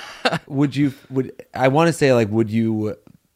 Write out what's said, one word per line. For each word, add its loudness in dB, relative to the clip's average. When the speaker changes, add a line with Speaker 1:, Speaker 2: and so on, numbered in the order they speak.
Speaker 1:
<laughs> -6
Speaker 2:
Would -2
you, 0
would, -4
I 0
wanna 4
say, 2
like, 2
would 0
you, -2